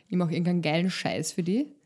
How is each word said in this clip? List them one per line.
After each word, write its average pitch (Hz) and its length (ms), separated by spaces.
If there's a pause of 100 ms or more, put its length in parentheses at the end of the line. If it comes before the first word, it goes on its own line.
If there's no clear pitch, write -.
ich - 100
mach 175 120
irgendeinen 170 320
geilen 165 280
Scheiß - 440
für 180 100
die. 214 280 (140)